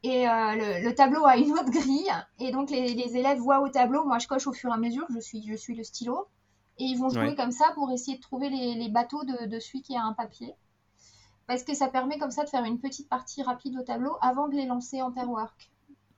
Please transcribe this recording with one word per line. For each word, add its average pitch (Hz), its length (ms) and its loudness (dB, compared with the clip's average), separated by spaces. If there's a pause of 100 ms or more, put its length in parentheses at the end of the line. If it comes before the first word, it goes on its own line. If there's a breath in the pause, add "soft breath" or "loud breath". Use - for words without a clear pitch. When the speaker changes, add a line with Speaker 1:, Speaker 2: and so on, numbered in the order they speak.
Speaker 1:
Et, 247 240 2
euh, 226 280 2
le, 208 280 -2
le 240 120 0
tableau 285 280 6
a 254 120 10
une 294 160 6
autre 285 180 2
grille, 277 400 2 (300)
et 254 100 -2
donc 277 220 0
les, 254 200 0
les 240 240 -2
élèves 262 220 2
voient 269 220 4
au 277 80 2
tableau, 262 360 4
moi 254 140 2
je - 80 -4
coche 269 220 -2
au 262 40 -4
fur - 180 -6
et - 20 2
à 226 40 0
mesure, 233 380 -2
je 233 60 -6
suis, 220 280 -12
je 214 60 -6
suis 226 220 -10
le 226 80 -10
stylo, 254 420 -6 (540)
et 254 60 -4
ils 254 120 0
vont 254 100 2
jouer 285 200 2
Speaker 2:
Ouais. 294 80 -2
Speaker 1:
comme 247 160 0
ça 302 140 4 (100)
pour 277 160 -2
essayer 254 240 -4
de - 40 -16
trouver 262 300 -4
les, 254 240 -2
les 233 140 -4
bateaux 240 340 0
de, 247 240 -6
de 220 140 -6
celui 269 200 -10
qui 269 160 -8
a 233 60 -2
un 220 100 -4
papier, 233 420 -10 (920 soft breath)
parce 247 160 -2
que 302 120 -6
ça 277 120 0
permet 262 320 0
comme 285 140 -4
ça 294 100 -2
de 294 60 -4
faire 247 160 -2
une 233 160 -4
petite 269 280 -8
partie 254 360 -6
rapide 254 340 -6
au 254 60 -6
tableau 247 380 -4
avant 254 260 2
de 277 80 -2
les 269 100 0
lancer 247 360 -4
en 254 100 -4
pair 247 180 -6
work. 220 400 -8 (480)